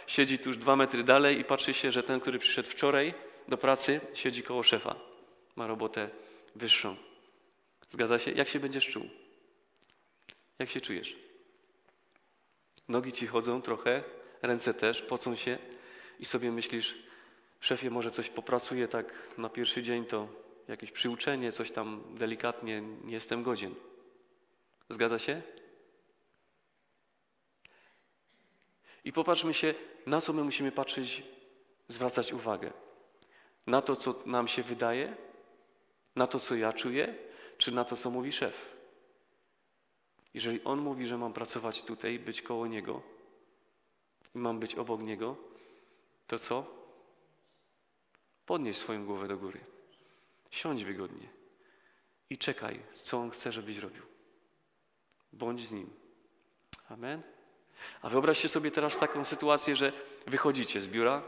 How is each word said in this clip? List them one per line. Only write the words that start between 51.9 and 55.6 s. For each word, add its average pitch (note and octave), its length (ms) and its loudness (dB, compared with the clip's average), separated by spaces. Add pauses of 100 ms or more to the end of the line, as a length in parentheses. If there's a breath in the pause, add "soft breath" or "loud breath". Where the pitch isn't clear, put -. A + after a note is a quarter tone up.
i C3 80 -8
czekaj, A2 420 -4 (240)
co - 140 -4
on A#2+ 120 -2
chce, A#2 220 -6
żebyś G#2+ 260 -8
robił. F#2+ 260 -12 (1300)
Bądź A#2+ 340 -6